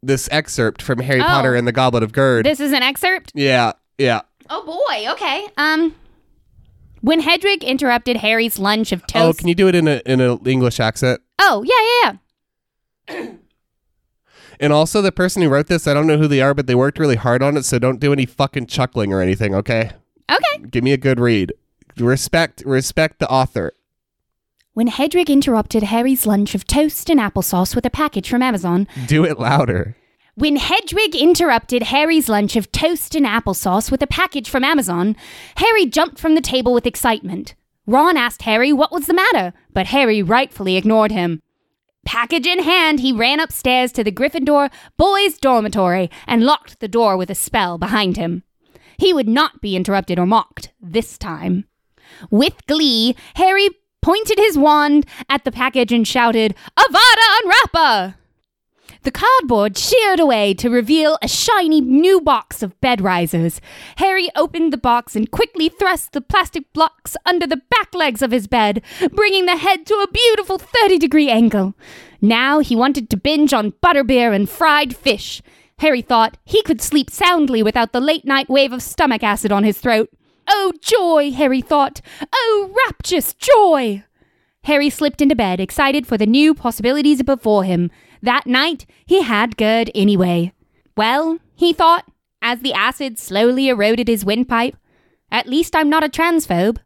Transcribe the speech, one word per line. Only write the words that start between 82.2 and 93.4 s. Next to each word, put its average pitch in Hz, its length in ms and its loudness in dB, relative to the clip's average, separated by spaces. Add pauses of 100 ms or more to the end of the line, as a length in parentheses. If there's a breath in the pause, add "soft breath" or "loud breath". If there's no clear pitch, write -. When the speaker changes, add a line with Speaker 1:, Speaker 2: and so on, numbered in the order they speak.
Speaker 2:
"Oh, 427 380 -2 (160)
rapturous - 460 -4
joy." 294 720 2 (600)
Harry 285 260 0
slipped 294 320 -2
into 285 140 4
bed, 190 260 -2
excited 269 440 -2
for 233 120 -4
the 208 80 0
new 285 280 4
possibilities 262 720 0
before 220 400 0
him. 175 260 0 (320 soft breath)
That 247 260 -2
night, 269 400 -2 (180 soft breath)
he 381 160 2
had 226 360 0
gerd 220 360 0
anyway. 185 580 0 (460)
"Well," 285 400 0 (180)
he 339 160 2
thought, 330 340 2 (360)
as 233 200 -4
the 262 120 -4
acid 233 460 -4
slowly 254 500 0